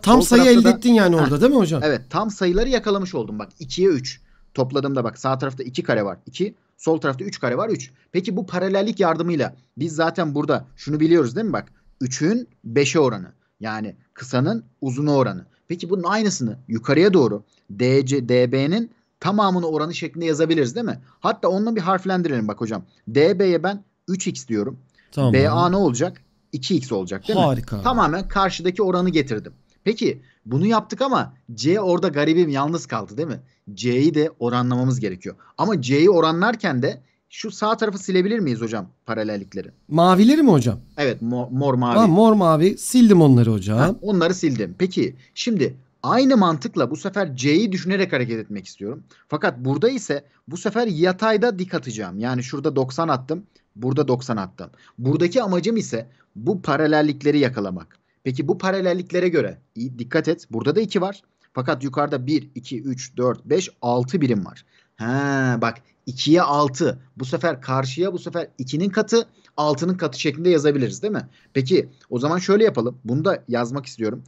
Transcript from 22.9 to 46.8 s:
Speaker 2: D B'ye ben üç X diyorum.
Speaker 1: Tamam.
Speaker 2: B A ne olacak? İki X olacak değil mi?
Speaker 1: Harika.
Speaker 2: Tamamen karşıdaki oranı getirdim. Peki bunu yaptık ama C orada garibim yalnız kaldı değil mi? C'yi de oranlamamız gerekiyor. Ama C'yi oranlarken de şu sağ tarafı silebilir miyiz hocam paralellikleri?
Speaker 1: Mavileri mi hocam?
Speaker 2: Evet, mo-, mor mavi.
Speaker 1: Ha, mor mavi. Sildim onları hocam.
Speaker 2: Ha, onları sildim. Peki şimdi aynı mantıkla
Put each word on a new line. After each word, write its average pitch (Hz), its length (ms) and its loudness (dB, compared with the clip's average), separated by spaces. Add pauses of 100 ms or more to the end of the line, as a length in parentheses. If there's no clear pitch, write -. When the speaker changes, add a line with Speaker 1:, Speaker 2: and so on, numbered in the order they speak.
Speaker 2:
D 156 300 4
B'ye 175 240 2
ben 202 220 -4 (240)
üç 185 180 -4
X 156 220 -8
diyorum. 104 300 -4 (340)
Speaker 1:
Tamam. 135 200 2
Speaker 2:
B 135 180 6
A 175 180 2
ne 185 80 2
olacak? 170 460 0 (300)
İki 151 240 -2
X 131 160 -2
olacak 95 360 -6
değil 190 100 2
mi? 180 60 6
Speaker 1:
Harika. 120 380 -2
Speaker 2:
Tamamen 196 460 0
karşıdaki 185 540 -2
oranı 180 280 0
getirdim. 131 420 -2 (320)
Peki 214 380 -2 (240)
bunu 135 200 0
yaptık 220 360 0
ama 233 320 -2 (200)
C 147 260 0
orada 180 280 0
garibim 156 400 2
yalnız 147 380 -2
kaldı 104 300 -8
değil 160 120 -6
mi? 117 120 -10 (340)
C'yi 123 400 0
de 151 240 2
oranlamamız 123 600 0
gerekiyor. 92 340 -8 (240)
Ama 170 240 0
C'yi 143 280 4
oranlarken 170 720 2
de 226 180 -4 (300)
şu - 200 -12
sağ 214 260 -2
tarafı 214 220 -4
silebilir 190 400 0
miyiz 127 220 -2
hocam 107 280 -6 (180)
paralellikleri? 107 640 -6 (180)
Speaker 1:
Mavileri 185 540 6
mi 262 80 6
hocam? 120 300 2 (160)
Speaker 2:
Evet, 135 260 -2
mo-, 120 280 -4
mor 135 240 0
mavi. 120 240 2
Speaker 1:
Ha, 226 80 6
mor 208 260 6
mavi. 175 460 4
Sildim 208 440 6
onları 120 300 6
hocam. 107 260 -2
Speaker 2:
Ha, 160 240 2
onları 180 320 0
sildim. 107 440 -2
Peki 185 380 -2 (180)
şimdi 185 420 -2 (260)
aynı 254 340 4
mantıkla 156 540 0